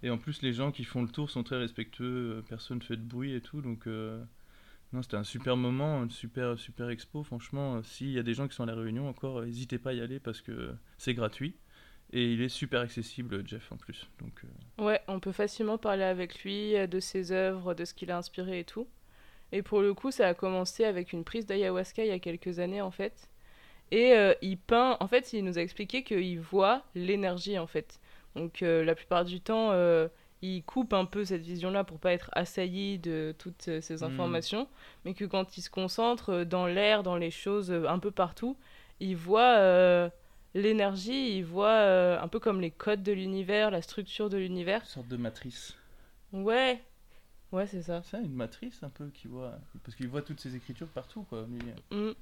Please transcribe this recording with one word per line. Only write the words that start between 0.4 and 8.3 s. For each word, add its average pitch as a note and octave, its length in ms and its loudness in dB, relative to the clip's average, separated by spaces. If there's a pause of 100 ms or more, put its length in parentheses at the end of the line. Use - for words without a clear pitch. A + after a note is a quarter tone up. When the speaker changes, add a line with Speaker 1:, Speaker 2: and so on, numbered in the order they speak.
Speaker 1:
les C3 100 0
gens C3 200 -2
qui B2 120 -8
font B2 180 -4
le A#2 60 -2
tour D3 220 -6
sont B2 140 -4
très B2+ 140 -4
respectueux, A#2+ 800 -6
euh, A2 100 -10
personne A#2 340 -8
fait A#2 140 -6
de A2+ 60 -8
bruit B2 320 -8
et A#2+ 60 -4
tout. D3 220 -12
Donc, A#2 240 -8
euh, A2 360 -8 (680)
non, B2+ 80 -6
c'était B2 160 -6
un G#2 80 -2
super B2 320 -2
moment, C3 460 0
une A#2 80 -4
super, A#2+ 480 -6
super A#2+ 320 -10
expo. A#2+ 320 -10
Franchement, C#3 540 -6
euh, A2+ 80 -6
s'il C3+ 260 -8
y B2+ 80 -2
a A#2+ 60 -2
des A#2 100 0